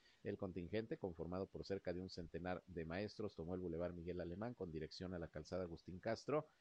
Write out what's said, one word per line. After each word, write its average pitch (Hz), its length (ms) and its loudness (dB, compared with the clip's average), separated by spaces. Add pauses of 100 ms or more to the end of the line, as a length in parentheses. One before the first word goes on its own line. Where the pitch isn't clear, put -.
(240)
El 101 120 0
contingente, 95 600 0
conformado 90 480 0
por - 180 -4
cerca 98 280 2
de 90 80 0
un 92 100 -4
centenar 87 560 -2
de 85 180 -2
maestros, 101 520 0
tomó 82 180 0
el 92 60 2
Boulevard 87 340 2
Miguel 87 260 0
Alemán 92 340 0
con 87 180 -2
dirección 78 420 -2
a 87 60 2
la 82 80 -2
calzada 78 340 0
Agustín 85 380 -4
Castro, 131 480 2 (120)